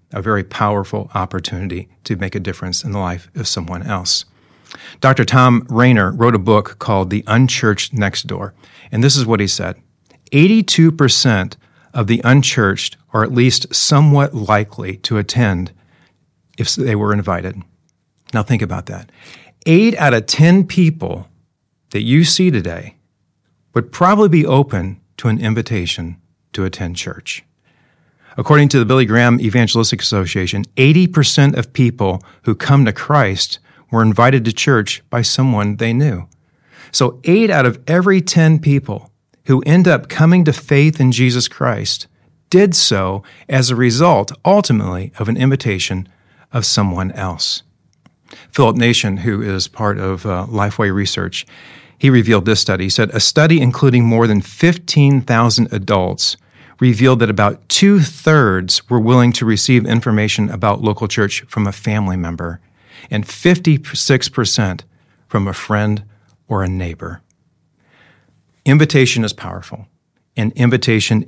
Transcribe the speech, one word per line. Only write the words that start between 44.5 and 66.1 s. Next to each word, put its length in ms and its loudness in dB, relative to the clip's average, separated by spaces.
of 120 -4
an 80 -2
invitation 680 -2
of 140 -4
someone 460 -2
else. 500 -8
Philip 240 2
Nation, 400 0
who 240 -4
is 280 -6
part 300 -4
of, 280 -6
uh, 240 -4
Lifeway 420 -2
Research, 540 -6
he 140 2
revealed 340 4
this 160 0
study. 240 -2
He 60 -4
said, 240 0
"A 60 -2
study 380 2
including 460 2
more 220 2
than 160 2
fifteen 800 2
thousand 500 0
adults 640 -2
revealed 420 4
that 100 2
about 400 -2
two-thirds 1200 2
were 100 2
willing 320 4
to 140 -4
receive 400 2
information 640 -2
about 320 -2
local 260 -2
church 400 -4
from 180 -4
a 60 -4
family 460 -4
member 420 -8
and 160 -6
fifty-six 1040 0
percent 560 -4
from 220 -2
a 60 -6
friend 480 -4